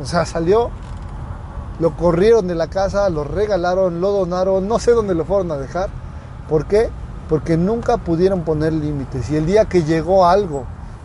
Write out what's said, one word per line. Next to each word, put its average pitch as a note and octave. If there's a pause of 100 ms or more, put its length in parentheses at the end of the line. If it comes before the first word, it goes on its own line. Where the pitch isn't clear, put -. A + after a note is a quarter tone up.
O -
sea, E3+
salió, G3+ (1080)
lo D#3+
corrieron F3+
de F3
la E3
casa, G3
lo D3+
regalaron, F3+
lo G3
donaron, F#3+
no A3
sé -
dónde G#3
lo D#3+
fueron F3+
a D3
dejar. E3+ (600)
¿Por D3
qué? G#3+ (380)
Porque D#3+
nunca A3+
pudieron F3+
poner D#3+
límites. C#3+
Y D3+
el D#3
día G#3
que F3+
llegó E3
algo E3+ (400)